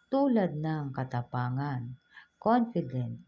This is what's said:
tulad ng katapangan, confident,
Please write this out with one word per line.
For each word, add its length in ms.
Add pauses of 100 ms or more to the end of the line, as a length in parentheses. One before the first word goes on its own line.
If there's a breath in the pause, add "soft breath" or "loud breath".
(140)
tulad 400
ng 400
katapangan, 1040 (460 loud breath)
confident, 840